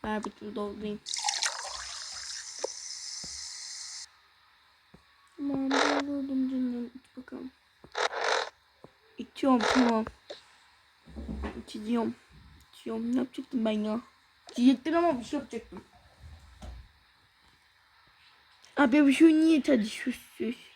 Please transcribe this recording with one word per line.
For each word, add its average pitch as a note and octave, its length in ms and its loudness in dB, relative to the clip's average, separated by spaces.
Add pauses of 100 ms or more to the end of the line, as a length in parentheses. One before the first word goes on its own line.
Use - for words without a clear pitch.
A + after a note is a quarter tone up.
Ver G#3+ 200 -4
bir G#3 60 -8
tur G#3 240 -12
doldurayım. G#3 440 -6 (4000)
Tamam, C4+ 340 -2
doldurdum C#4 760 0
canım. B3 360 -2
İç - 320 -20
bakalım. B3+ 340 -14 (1700)
İçiyorum, B3+ 420 2 (140)
tamam. A#3 320 4 (1600)
İçiyorum. A3+ 480 -2 (580)
İçiyorum. A#3 420 -6
Ne B3+ 40 2
yapacaktım C4 460 -4
ben A3 60 2
ya? G#3+ 300 -2 (500)
İçecektim C4+ 460 6
ama E4+ 220 4
bir A3 60 -10
şey D4 140 -4
yapacaktım. - 440 -10 (3000)
Abi C#4+ 300 8
bir C4+ 60 6
şey D#4+ 140 10
niye D#4+ 340 8
tadı A#3+ 240 4
süssüz? - 680 -6 (200)